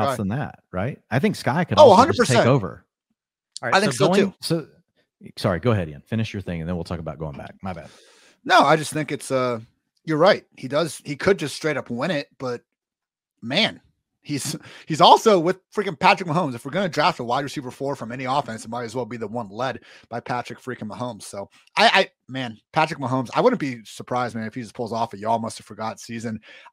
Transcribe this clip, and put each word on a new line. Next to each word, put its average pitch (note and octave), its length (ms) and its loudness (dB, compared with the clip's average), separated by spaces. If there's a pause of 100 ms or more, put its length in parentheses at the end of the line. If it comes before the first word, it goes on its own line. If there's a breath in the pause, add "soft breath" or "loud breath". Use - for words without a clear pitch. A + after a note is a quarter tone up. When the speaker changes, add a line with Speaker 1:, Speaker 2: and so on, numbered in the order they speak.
Speaker 1:
outs C3 120 -2
than G#2 100 -2
that, A2 320 -6 (140)
right? G2 260 -4 (100)
I B2 100 2
think G3 180 0
Sky D3+ 260 0
could - 160 0
Speaker 2:
Oh, C4+ 120 12
Speaker 1:
also B3 200 8
just - 60 -2
take A#3+ 180 2
Speaker 2:
a A3+ 40 6
hundred E3+ 40 6
percent. A#2+ 60 6
Speaker 1:
over. G2+ 360 0 (760)
All B2+ 80 -6
right, D3 60 2
Speaker 2:
I G3 40 6
think G3 140 0
Speaker 1:
so A#2+ 40 -6
Speaker 2:
so, - 100 4
Speaker 1:
going, F#3+ 120 4
Speaker 2:
too. F#3+ 220 2
Speaker 1:
so, D#3+ 260 -2 (680)
sorry, F2+ 240 -2
go A#2+ 100 2
ahead, F#2+ 160 0
Ian. C#2+ 140 -14
Finish A2+ 320 -6
your G2+ 80 -8
thing, F2 180 -8
and D#2+ 80 -6
then F2+ 80 -4
we'll E2+ 80 -6
talk E2 160 -8
about D#2 200 -10
going D2+ 180 -10
back. - 240 -16
My F#2 100 -8
bad. D#2+ 180 -14 (540 soft breath)
Speaker 2:
No, E4+ 200 4
I D3 120 6
just D3+ 160 -2
think D3+ 220 -6
it's, - 180 -8
uh, B2 300 0 (420)
you're D#3 140 -2
right. E3 260 4 (140)
He C3 100 -12
does, D3 380 -4
he C#3+ 100 -8
could G3 240 2
just D3+ 160 -6
straight D3+ 220 -2
up C3 120 -10
win A3 220 -4
it, D3 160 -4 (100)
but, C#3 260 -8 (760)
man, C3 380 -2 (420)
he's, C#3 360 -6 (280 loud breath)
he's D#3 140 -4
also G#3 400 8
with F3 200 0 (120)
freaking F#3+ 260 -6
Patrick F#3 300 2
Mahomes. D3 280 -2
If - 100 -12
we're C3+ 60 -10
gonna F#3 180 -2
draft D#3 300 0
a B2+ 40 -6
wide B2+ 220 -2
receiver B2+ 260 -10
four C#3 240 -6
from A#2 160 -10
any C3 140 -8
offense, B2+ 400 -4
it A2 40 -16
might B2 140 -6
as A2+ 120 -10
well B2 100 -4
be A2+ 100 -12
the A2+ 120 -8
one A2+ 200 -8
led A#2 320 -6 (300 loud breath)
by A#2+ 100 -8
Patrick A#2+ 400 -8
freaking A#2+ 300 -10
Mahomes. G#2+ 340 -10
So G2 260 -14 (280 soft breath)
I, G#3 100 8
I, F#3+ 220 4 (180)
man, B2 300 -8 (160)
Patrick D#3 260 0
Mahomes, C3 340 -2
I C#3 60 0
wouldn't G#3+ 220 4
be B2+ 240 -6
surprised, A#2+ 500 -6
man, A2 100 -6
if G#2+ 100 -10
he C3 60 -8
just G#2 140 -14
pulls A2+ 160 -6
off A2+ 220 -2
a G2+ 40 -14
"y'all A2 220 0
must A#2 180 -8
have - 80 -20
forgot" G#2+ 340 -10
season. A2+ 420 -10 (320 loud breath)